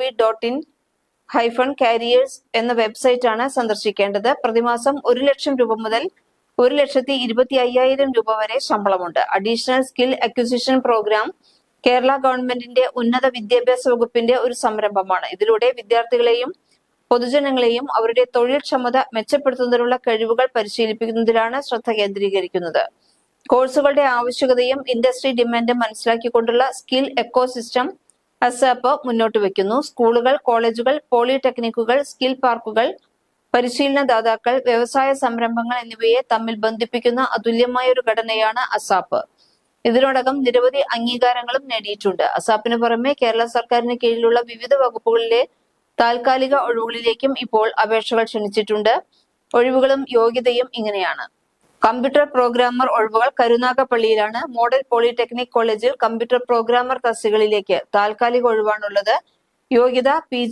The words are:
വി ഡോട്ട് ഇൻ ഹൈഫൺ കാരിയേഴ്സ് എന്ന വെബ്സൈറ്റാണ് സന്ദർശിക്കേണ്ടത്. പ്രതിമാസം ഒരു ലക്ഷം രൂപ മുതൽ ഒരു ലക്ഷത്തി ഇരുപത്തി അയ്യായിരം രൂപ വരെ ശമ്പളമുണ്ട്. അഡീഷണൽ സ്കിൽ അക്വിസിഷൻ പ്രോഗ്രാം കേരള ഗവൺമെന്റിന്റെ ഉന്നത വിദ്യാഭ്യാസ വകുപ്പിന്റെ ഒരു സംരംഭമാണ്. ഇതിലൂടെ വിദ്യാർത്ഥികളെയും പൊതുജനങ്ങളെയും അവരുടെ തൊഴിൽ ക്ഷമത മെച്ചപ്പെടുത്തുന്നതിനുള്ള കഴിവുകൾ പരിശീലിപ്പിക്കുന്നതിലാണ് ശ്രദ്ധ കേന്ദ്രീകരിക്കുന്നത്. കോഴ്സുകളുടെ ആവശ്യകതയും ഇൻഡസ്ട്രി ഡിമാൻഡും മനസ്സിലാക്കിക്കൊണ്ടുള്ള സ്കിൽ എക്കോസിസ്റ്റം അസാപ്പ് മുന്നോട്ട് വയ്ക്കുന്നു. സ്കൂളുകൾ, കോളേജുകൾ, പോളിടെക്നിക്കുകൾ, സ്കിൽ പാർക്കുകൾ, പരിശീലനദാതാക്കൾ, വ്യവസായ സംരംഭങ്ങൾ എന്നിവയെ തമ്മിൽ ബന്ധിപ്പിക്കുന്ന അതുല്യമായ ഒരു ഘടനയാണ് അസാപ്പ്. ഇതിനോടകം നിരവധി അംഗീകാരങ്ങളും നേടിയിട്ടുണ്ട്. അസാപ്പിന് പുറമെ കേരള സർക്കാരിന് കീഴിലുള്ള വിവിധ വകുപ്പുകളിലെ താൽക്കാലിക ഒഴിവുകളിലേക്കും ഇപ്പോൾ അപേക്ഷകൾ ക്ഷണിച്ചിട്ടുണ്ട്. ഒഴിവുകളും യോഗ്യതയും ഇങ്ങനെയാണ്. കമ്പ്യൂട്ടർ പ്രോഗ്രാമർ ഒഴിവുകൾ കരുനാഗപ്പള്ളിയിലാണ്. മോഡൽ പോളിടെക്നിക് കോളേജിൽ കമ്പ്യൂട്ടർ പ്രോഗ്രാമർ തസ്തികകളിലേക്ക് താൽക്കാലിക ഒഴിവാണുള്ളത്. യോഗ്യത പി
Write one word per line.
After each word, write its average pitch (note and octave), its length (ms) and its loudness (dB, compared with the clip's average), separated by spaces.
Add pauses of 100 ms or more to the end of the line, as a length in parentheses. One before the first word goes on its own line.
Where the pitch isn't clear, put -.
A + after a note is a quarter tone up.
വി B3+ 80 -4 (120)
ഡോട്ട് A3 280 0
ഇൻ B3 80 -4 (800)
ഹൈഫൺ A#3+ 360 0 (100)
കാരിയേഴ്സ് A#3+ 540 0 (240)
എന്ന A#3+ 200 -2
വെബ്സൈറ്റാണ് A#3+ 680 0 (100)
സന്ദർശിക്കേണ്ടത്. G#3 760 -2 (120)
പ്രതിമാസം A#3+ 560 0 (140)
ഒരു B3 180 0
ലക്ഷം C#4 320 -2
രൂപ A3 240 -2
മുതൽ A3+ 180 -2 (540)
ഒരു B3+ 240 4
ലക്ഷത്തി C#4 420 0
ഇരുപത്തി B3 400 0
അയ്യായിരം C4 540 2
രൂപ A3 120 -2 (120)
വരെ A3 260 -4
ശമ്പളമുണ്ട്. F#3+ 560 0 (140)
അഡീഷണൽ A#3 520 0
സ്കിൽ B3+ 240 0 (140)
അക്വിസിഷൻ B3 580 0
പ്രോഗ്രാം G#3+ 420 0 (560)
കേരള B3 280 4 (140)
ഗവൺമെന്റിന്റെ B3+ 600 0 (140)
ഉന്നത B3 260 0 (120)
വിദ്യാഭ്യാസ B3 440 0 (120)
വകുപ്പിന്റെ A#3 420 0 (100)
ഒരു A#3+ 180 -2
സംരംഭമാണ്. G3+ 640 -2 (100)
ഇതിലൂടെ A3 340 2 (100)
വിദ്യാർത്ഥികളെയും A#3 720 0 (580)
പൊതുജനങ്ങളെയും B3 720 0 (120)
അവരുടെ A3+ 280 2 (100)
തൊഴിൽ B3 300 2
ക്ഷമത B3 320 -2 (200)
മെച്ചപ്പെടുത്തുന്നതിനുള്ള B3 800 0 (120)
കഴിവുകൾ A3+ 400 0 (100)
പരിശീലിപ്പിക്കുന്നതിലാണ് A3+ 1120 0
ശ്രദ്ധ B3 320 -6
കേന്ദ്രീകരിക്കുന്നത്. F#3+ 840 -2 (720)
കോഴ്സുകളുടെ C4+ 520 2 (120)
ആവശ്യകതയും B3 640 0 (140)
ഇൻഡസ്ട്രി B3+ 440 0
ഡിമാൻഡും A#3 460 0
മനസ്സിലാക്കിക്കൊണ്ടുള്ള A#3 800 0 (140)
സ്കിൽ C4 280 -2 (180)
എക്കോസിസ്റ്റം B3+ 600 -2 (560)
അസാപ്പ് B3 500 2 (160)
മുന്നോട്ട് A3+ 360 0
വയ്ക്കുന്നു. G3 320 0 (120)
സ്കൂളുകൾ, A#3+ 480 2 (120)
കോളേജുകൾ, A#3 460 0 (200)
പോളിടെക്നിക്കുകൾ, A#3+ 840 0 (120)
സ്കിൽ C4 240 -2 (100)
പാർക്കുകൾ, A#3 420 0 (680)
പരിശീലനദാതാക്കൾ, B3 1000 2 (160)
വ്യവസായ A#3+ 400 0 (140)
സംരംഭങ്ങൾ A#3 600 -2
എന്നിവയെ A3+ 380 0 (120)
തമ്മിൽ A3+ 300 -4
ബന്ധിപ്പിക്കുന്ന A#3 580 -2 (160)
അതുല്യമായ B3 560 0
ഒരു B3 160 -4
ഘടനയാണ് A3+ 540 0 (140)
അസാപ്പ്. - 420 -2 (640)
ഇതിനോടകം C4 540 2 (100)
നിരവധി B3+ 340 2 (140)
അംഗീകാരങ്ങളും B3 760 -2
നേടിയിട്ടുണ്ട്. G#3 540 -2 (140)
അസാപ്പിന് A#3 440 0
പുറമെ A#3 380 0
കേരള A3+ 240 0 (100)
സർക്കാരിന് A#3+ 480 0
കീഴിലുള്ള A#3 360 2 (120)
വിവിധ A#3 220 -2 (100)
വകുപ്പുകളിലെ A#3 600 0 (540)
താൽക്കാലിക B3+ 560 2 (120)
ഒഴിവുകളിലേക്കും A#3 640 -2 (120)
ഇപ്പോൾ A3 200 0 (180)
അപേക്ഷകൾ A3 460 0
ക്ഷണിച്ചിട്ടുണ്ട്. G#3+ 600 -2 (680)
ഒഴിവുകളും C4 420 2 (160)
യോഗ്യതയും A#3+ 520 0 (100)
ഇങ്ങനെയാണ്. G3+ 460 -4 (580)
കമ്പ്യൂട്ടർ B3+ 420 2 (100)
പ്രോഗ്രാമർ B3 600 0
ഒഴിവുകൾ A3+ 420 0
കരുനാഗപ്പള്ളിയിലാണ്. A#3 1000 0 (160)
മോഡൽ A#3+ 260 2 (100)
പോളിടെക്നിക് A#3+ 640 -2
കോളേജിൽ A3+ 360 0 (120)
കമ്പ്യൂട്ടർ A3+ 340 -2 (100)
പ്രോഗ്രാമർ B3 480 0 (100)
തസ്തികകളിലേക്ക് G#3+ 720 0 (180)
താൽക്കാലിക A#3+ 540 0
ഒഴിവാണുള്ളത്. G#3+ 640 -2 (560)
യോഗ്യത B3 400 2 (200)
പി B3 220 -4